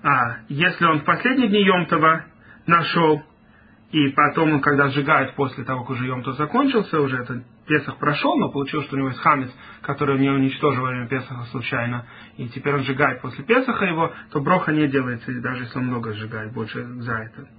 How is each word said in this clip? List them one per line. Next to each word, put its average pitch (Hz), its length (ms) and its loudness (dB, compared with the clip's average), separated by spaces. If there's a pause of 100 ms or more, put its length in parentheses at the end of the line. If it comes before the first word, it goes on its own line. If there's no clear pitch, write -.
А 123 320 2 (120)
если 175 360 0
он 156 140 4
в 147 40 -6
последние 240 460 2
дни 202 140 4
Йом 180 240 4
Това 160 380 4 (420)
нашел, 160 560 4 (680)
и 147 180 4
потом 151 440 2
он, 139 80 2
когда 143 280 4
сжигает 139 440 2
после 135 300 -4
того, 131 180 -4
как 120 80 -12
уже 123 160 -4
Йом 127 160 -6
Това 127 140 -6
закончился, 202 640 0
уже 131 160 0
этот 123 260 -8 (220)
Песах 147 320 0
прошел, 202 400 0
но 180 140 0
получилось, 139 340 -4
что 139 120 -6
у - 20 -2
него 135 100 -2
есть 123 120 -8
хамец, 139 280 2 (320)
который 139 360 0
у - 20 0
него 139 160 4
уничтожил 135 480 2
во 127 60 -2
время 123 180 -6
Песаха 123 380 -6
случайно, 120 600 -4 (320)
и 127 120 -8
теперь 143 260 -4
он 135 80 0
сжигает 131 380 0
после - 240 -12
Песаха 247 380 2
его, 165 300 0 (180)
то 147 100 -2
броха 170 300 2
не 151 160 2
делается, 131 440 -2
и 123 80 -6
даже 127 240 -6
если 123 160 -8
он 127 80 -2
много 113 260 -4
сжигает, 110 400 -10
больше 113 300 -8
за 120 300 -8
это. 110 340 -10 (120)